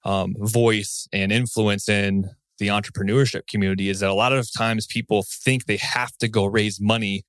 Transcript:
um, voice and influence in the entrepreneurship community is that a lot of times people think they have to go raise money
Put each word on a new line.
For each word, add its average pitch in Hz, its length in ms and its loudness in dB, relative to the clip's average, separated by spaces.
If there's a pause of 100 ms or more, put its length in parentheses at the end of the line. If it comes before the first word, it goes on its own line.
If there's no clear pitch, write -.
um, 95 340 -2
voice 110 760 0
and 98 180 0
influence 107 560 0
in 98 420 0 (280)
the 101 100 -2
entrepreneurship 104 800 0
community 98 420 0
is 98 120 -2
that 98 80 2
a 98 40 0
lot 117 200 2
of 127 180 -2
times 113 340 -2
people 110 400 -2 (180)
think 131 220 0
they 104 120 -2
have - 400 -2
to 120 100 -2
go 107 180 2
raise 104 360 0
money 104 480 0